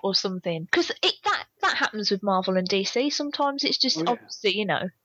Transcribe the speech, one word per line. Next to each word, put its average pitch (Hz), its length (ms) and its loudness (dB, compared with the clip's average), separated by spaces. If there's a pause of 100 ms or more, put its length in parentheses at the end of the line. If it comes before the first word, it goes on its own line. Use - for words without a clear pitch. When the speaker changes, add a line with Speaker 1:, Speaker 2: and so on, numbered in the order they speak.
Speaker 1:
or 196 120 0
something, 180 580 -2
'cause 330 180 2 (120)
it, - 120 2 (100)
that, - 200 0 (160)
that 381 160 0
happens 214 340 -2
with 196 120 0
Marvel 190 340 2
and 185 120 2
D 196 160 2
C. 262 260 0
Sometimes 285 540 -2
it's - 140 2
just 262 200 2
Speaker 2:
Oh, - 60 -2
yeah. - 80 2
Speaker 1:
obvious - 300 -8
that, 190 120 2
you 208 100 -2
know, 180 240 0 (160)